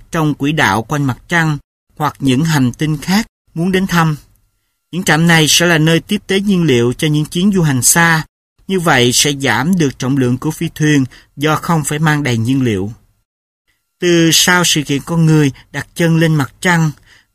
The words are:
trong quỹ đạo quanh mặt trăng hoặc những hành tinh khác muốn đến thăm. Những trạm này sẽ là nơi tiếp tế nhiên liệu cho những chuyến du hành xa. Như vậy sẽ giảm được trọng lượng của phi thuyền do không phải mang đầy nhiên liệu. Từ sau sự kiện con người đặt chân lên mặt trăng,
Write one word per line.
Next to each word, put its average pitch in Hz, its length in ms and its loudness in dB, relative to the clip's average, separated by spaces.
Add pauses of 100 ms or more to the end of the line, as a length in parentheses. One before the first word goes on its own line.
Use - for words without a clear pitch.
(120)
trong 156 220 0
quỹ 143 180 -4
đạo 117 320 0
quanh 147 200 -4
mặt 131 140 -4 (100)
trăng 160 300 -2 (400)
hoặc 147 220 -4
những 135 240 0
hành 139 300 0
tinh 151 240 -4
khác 190 300 -2 (260)
muốn 175 180 -2
đến 185 160 0
thăm. 160 280 0 (760)
Những - 120 -6
trạm 165 240 2
này 160 220 4
sẽ - 160 0
là 175 120 2
nơi 160 220 2
tiếp 202 280 -4
tế 196 120 -2
nhiên 196 240 0
liệu 123 300 2
cho 160 140 -4
những 151 180 0
chuyến 185 260 0
du 190 100 0
hành 135 200 0
xa. 165 440 2 (420)
Như 190 120 -2
vậy 127 340 2
sẽ 147 180 0 (100)
giảm 135 360 0
được 143 220 0
trọng 135 180 -2
lượng 127 200 0
của 156 140 -6
phi 160 240 -8
thuyền 151 300 2 (320)
do 151 180 -2
không 156 280 -2
phải 147 160 -6
mang 151 240 0
đầy 123 140 -2
nhiên 131 240 0
liệu. 104 300 -2 (1080)
Từ 170 340 2
sau 180 320 2
sự 160 180 -2
kiện 139 220 -4
con 165 200 0
người 151 260 4 (200)
đặt 143 240 -12
chân 165 220 2
lên 160 180 2
mặt 139 260 -2
trăng, 165 300 2 (440)